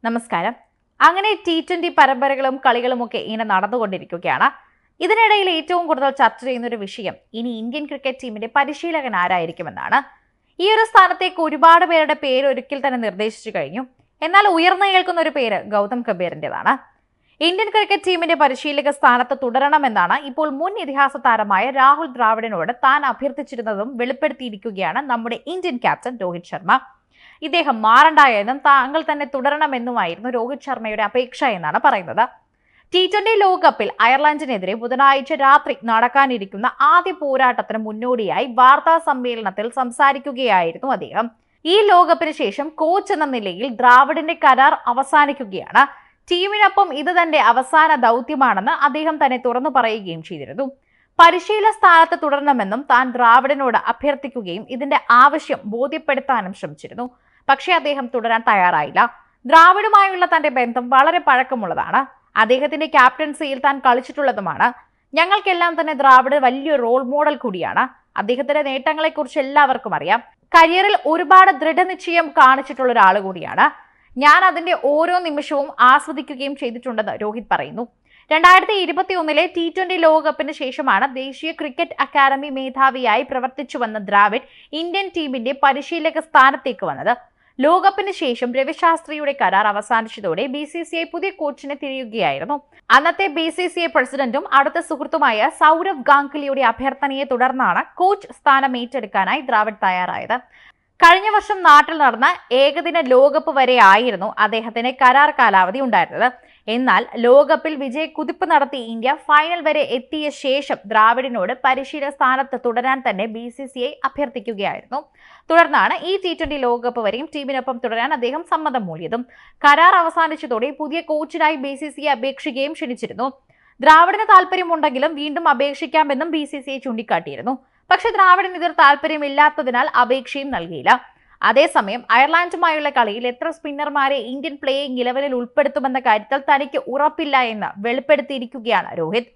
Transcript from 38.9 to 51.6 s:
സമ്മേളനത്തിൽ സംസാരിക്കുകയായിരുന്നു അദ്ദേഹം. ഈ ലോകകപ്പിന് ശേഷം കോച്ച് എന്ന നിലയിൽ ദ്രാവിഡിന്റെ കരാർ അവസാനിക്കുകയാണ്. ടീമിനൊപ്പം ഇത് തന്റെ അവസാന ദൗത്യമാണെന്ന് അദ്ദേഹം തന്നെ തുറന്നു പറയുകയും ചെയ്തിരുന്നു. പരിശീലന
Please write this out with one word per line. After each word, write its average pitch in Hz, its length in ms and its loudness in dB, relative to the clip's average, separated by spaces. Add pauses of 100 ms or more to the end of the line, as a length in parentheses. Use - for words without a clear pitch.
സമ്മേളനത്തിൽ 233 580 -4 (120)
സംസാരിക്കുകയായിരുന്നു 247 1160 -2
അദ്ദേഹം. 185 320 -6 (440)
ഈ 392 40 4 (140)
ലോകകപ്പിന് 339 500 4
ശേഷം 277 260 -4 (140)
കോച്ച് 381 360 0
എന്ന 302 200 -2
നിലയിൽ 190 320 -6 (120)
ദ്രാവിഡിന്റെ 285 560 4 (100)
കരാർ 262 280 6 (180)
അവസാനിക്കുകയാണ്. 262 920 0 (460)
ടീമിനൊപ്പം 392 580 0 (120)
ഇത് 302 200 -4
തന്റെ 311 200 2 (100)
അവസാന 302 400 2 (160)
ദൗത്യമാണെന്ന് 240 680 0 (120)
അദ്ദേഹം 311 360 -2
തന്നെ 254 220 0
തുറന്നു 254 320 -2
പറയുകയും 214 520 -2
ചെയ്തിരുന്നു. 160 380 -10 (540)
പരിശീലന 381 560 2